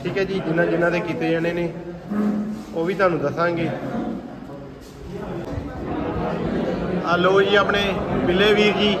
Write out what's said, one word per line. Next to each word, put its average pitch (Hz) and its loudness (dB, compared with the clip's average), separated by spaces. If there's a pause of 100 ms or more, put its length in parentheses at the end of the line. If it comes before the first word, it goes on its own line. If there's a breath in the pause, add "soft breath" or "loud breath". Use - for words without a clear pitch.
ਠੀਕ 175 -2
ਹੈ 196 2
ਜੀ, 190 -2
ਜਿਨ੍ਹਾਂ 160 2
ਜਿਨ੍ਹਾਂ 170 2
ਦੇ 175 0
ਕੀਤੇ 165 -2
ਜਾਣੇ 165 0
ਨੇ 175 -2 (1000)
ਉਹ 165 0
ਵੀ 190 0
ਤੁਹਾਨੂੰ 180 2
ਦੱਸਾਂਗੇ। 160 0 (3250)
ਆ 170 4
ਲਓ 185 6
ਜੀ, 196 4
ਆਪਣੇ 202 4 (420)
ਬਿੱਲੇ 196 6
ਵੀਰ 208 6
ਜੀ 196 2